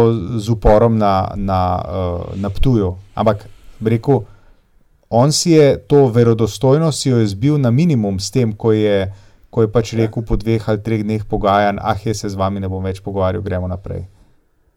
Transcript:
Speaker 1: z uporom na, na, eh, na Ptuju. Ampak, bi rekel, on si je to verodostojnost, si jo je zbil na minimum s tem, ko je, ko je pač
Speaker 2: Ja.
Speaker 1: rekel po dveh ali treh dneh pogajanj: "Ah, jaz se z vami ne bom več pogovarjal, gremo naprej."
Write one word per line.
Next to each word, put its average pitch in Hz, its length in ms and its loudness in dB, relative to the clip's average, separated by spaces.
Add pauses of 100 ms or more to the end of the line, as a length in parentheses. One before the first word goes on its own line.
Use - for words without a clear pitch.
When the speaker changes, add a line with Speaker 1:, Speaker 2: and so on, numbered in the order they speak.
(340)
Speaker 1:
z 104 140 -6
uporom 113 480 4
na, 98 360 2
na, 92 500 -2
eh, - 80 -12 (440)
na 98 140 -6
Ptuju. 101 460 2 (180)
Ampak, 107 320 0 (320)
bi 113 140 -4
rekel, 117 320 0 (880)
on 120 200 4
si 170 200 0
je 147 280 6
to 143 280 4
verodostojnost, 120 920 2
si - 120 -4
jo 123 100 2
je 110 80 2
zbil 117 320 -2
na 127 120 0
minimum 120 460 2
s 95 140 -8
tem, 117 220 0
ko 110 200 0
je, 101 400 0 (340)
ko - 160 -2
je 110 60 2
pač 110 240 -2
Speaker 2:
Ja. 113 60 -4
Speaker 1:
rekel 113 240 -2
po 113 140 -2
dveh 110 280 -2
ali 104 160 -2
treh 110 220 -4
dneh 107 220 -4
pogajanj: 101 540 0
"Ah, 107 200 -4
jaz 107 200 -6
se 107 100 -8
z 98 60 -8
vami 95 240 -2
ne 98 100 -6
bom 92 140 -8
več 95 180 -6
pogovarjal, 92 420 -4
gremo 92 260 -6
naprej." 92 380 -10 (720)